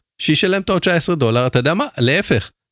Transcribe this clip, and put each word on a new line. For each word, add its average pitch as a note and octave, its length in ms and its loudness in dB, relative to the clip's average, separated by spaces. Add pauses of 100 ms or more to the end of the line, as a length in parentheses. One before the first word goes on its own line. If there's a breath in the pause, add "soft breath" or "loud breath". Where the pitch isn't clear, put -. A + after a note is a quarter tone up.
(220)
שישלם G3 400 0
את - 80 -6
העוד F#3+ 120 0
תשע F3+ 140 2
עשרה E3+ 200 0
דולר, B2 320 0
אתה B2+ 120 0
יודע C#3 140 0
מה? A#3 120 -2 (120)
להפך, B2 540 0 (200)